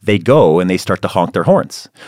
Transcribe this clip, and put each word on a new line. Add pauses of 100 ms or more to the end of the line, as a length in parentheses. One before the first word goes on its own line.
they
go
and
they
start
to
honk
their
horns. (180)